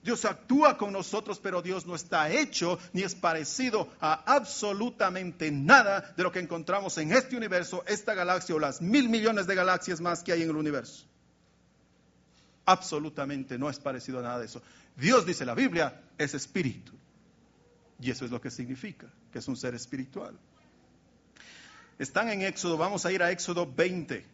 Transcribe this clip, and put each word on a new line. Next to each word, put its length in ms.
Dios 220
actúa 540
con 140
nosotros, 480
pero 220
Dios 220
no 120
está 340
hecho 480
ni 100
es 140
parecido 800
a 380
absolutamente 1120
nada 640
de 60
lo 80
que 80
encontramos 600
en 120
este 260
universo, 520
esta 260
galaxia 400
o 60
las 200
mil 280
millones 400
de 80
galaxias 440
más 220
que 80
hay 120
en 80
el 60
universo. 520
Absolutamente 920
no 100
es 120
parecido 400
a 20
nada 160
de 80
eso. 160
Dios, 300
dice 180
la 120
Biblia, 440
es 160
espíritu. 580
Y 140
eso 120
es 60
lo 100
que 120
significa, 600
que 80
es 80
un 80
ser 180
espiritual. 640
Están 300
en 140
Éxodo, 340
vamos 300
a 60
ir 120
a 80
Éxodo 340
veinte. 680